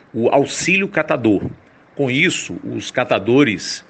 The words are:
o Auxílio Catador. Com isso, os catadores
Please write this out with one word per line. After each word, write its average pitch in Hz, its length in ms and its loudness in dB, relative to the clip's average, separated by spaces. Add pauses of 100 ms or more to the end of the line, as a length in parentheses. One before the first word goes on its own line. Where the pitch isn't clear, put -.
(140)
o 113 140 0
Auxílio 180 640 0
Catador. 127 600 0 (460)
Com 135 160 -2
isso, 156 500 0
os 117 300 -8
catadores 117 1000 0